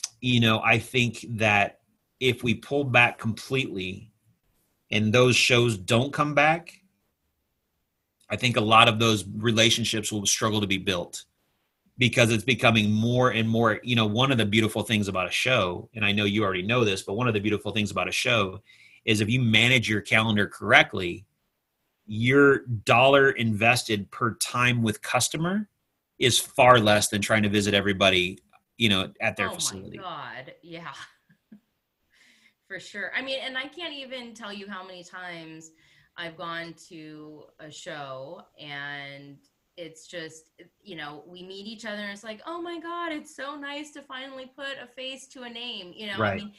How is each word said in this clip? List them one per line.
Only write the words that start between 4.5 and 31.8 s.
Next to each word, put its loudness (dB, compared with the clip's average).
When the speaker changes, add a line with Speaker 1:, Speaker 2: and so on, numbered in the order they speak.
Speaker 1:
and 0
those 6
shows 4
don't 0
come -2
back, 2
I -4
think 0
a 2
lot 8
of 2
those 2
relationships 0
will -4
struggle 0
to 0
be -2
built -6
because 4
it's 0
becoming 2
more 2
and 0
more, 2
you -2
know, 4
one 2
of 2
the 2
beautiful 2
things 0
about -2
a -10
show, 0
and -6
I 2
know 0
you 2
already -2
know 2
this, 0
but -6
one 0
of 2
the 0
beautiful -2
things -2
about -4
a -8
show -2
is 2
if 0
you 0
manage 4
your 0
calendar 2
correctly, 0
your 4
dollar 6
invested 0
per -4
time 0
with 0
customer -2
is 4
far 6
less 4
than -2
trying 2
to 2
visit 2
everybody, 2
you 2
know, 0
at -4
their -2
Speaker 2:
Oh -8
my -10
Speaker 1:
facility. -8
Speaker 2:
God. -14
Yeah. -16
<laughs> -20